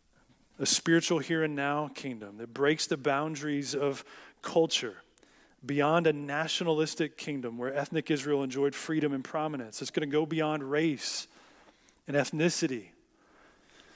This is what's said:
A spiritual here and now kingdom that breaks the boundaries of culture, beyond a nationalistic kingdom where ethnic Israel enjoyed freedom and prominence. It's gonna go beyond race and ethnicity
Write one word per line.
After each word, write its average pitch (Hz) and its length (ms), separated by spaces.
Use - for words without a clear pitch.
A 135 80
spiritual 165 540
here 160 240
and 151 120
now 143 340
kingdom 110 480
that 117 180
breaks 143 320
the 160 100
boundaries 143 800
of 139 280
culture, - 640
beyond 143 440
a 156 60
nationalistic 156 1040
kingdom 123 420
where 127 120
ethnic 143 380
Israel 143 320
enjoyed 135 320
freedom 151 400
and 131 100
prominence. 151 600
It's 127 80
gonna 156 160
go 151 180
beyond 151 460
race 151 560
and 139 100
ethnicity 143 720